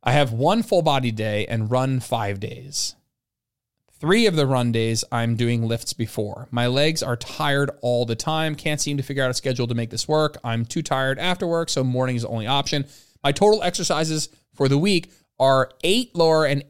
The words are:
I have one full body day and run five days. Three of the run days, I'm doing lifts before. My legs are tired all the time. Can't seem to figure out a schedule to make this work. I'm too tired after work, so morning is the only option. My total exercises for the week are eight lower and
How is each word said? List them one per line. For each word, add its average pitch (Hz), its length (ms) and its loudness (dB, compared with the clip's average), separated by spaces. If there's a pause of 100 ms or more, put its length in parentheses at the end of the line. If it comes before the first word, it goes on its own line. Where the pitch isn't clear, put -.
I 120 120 0
have 143 180 2
one 160 320 2
full 180 200 2
body 135 280 2
day 107 360 -2
and 110 220 -2
run 127 300 0
five 104 400 -4
days. 127 560 -8 (1040)
Three 214 260 4
of 175 100 2
the 143 100 4
run 123 240 2
days, 113 400 0
I'm 117 240 0
doing 117 320 0
lifts 113 240 -4
before. 110 600 -6
My 120 160 0
legs 147 360 0
are 120 140 -2
tired 143 520 -2 (120)
all 123 240 0
the 117 100 -2
time. 156 400 -2
Can't 151 240 -4
seem 143 160 -4
to 139 80 -4
figure 135 180 -4
out 131 80 2
a 127 40 -2
schedule 123 340 -2
to 120 80 -2
make 117 140 -2
this 117 180 -6
work. 151 340 0
I'm 117 220 -2
too 135 180 -4
tired 135 380 -2
after 180 260 -2
work, 165 220 -2
so 135 160 -2
morning 127 320 0
is 117 60 -2
the 120 80 -8
only 113 180 -6
option. 139 380 -2 (400)
My 139 80 2
total 208 280 4
exercises 160 680 -2 (240)
for 135 160 0
the 139 80 4
week 185 340 2 (260)
are 131 320 4 (140)
eight 226 320 0
lower 160 300 4
and 143 240 0